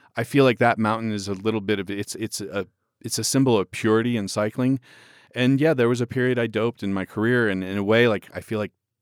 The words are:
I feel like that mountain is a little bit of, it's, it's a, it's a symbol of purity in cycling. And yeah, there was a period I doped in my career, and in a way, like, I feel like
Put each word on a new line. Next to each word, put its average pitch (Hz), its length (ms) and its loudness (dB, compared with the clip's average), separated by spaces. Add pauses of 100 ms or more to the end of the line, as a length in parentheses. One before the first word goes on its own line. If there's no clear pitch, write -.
(180)
I 120 60 -2
feel 139 200 4
like 123 160 4
that 117 180 4
mountain 110 340 0
is 101 160 -6
a 101 60 -4
little 107 280 -2
bit 98 180 0
of, 92 100 -6
it's, 101 260 -6
it's 104 260 -8
a, 98 260 -6 (340)
it's - 180 -8
a 107 40 -4
symbol 131 340 2
of 95 140 -2
purity 113 460 0
in 98 100 -4
cycling. 127 520 -2 (540)
And 131 280 2
yeah, 156 120 4
there 120 160 2
was 123 120 0
a 120 60 -2
period 127 320 0
I 117 80 0
doped 113 360 -4
in 98 100 -2
my 95 120 -4
career, 113 440 0
and 95 140 -2
in 95 140 -6
a 101 60 -2
way, 113 240 4
like, 101 260 -2
I 90 60 -12
feel 107 180 -6
like 104 140 -6 (300)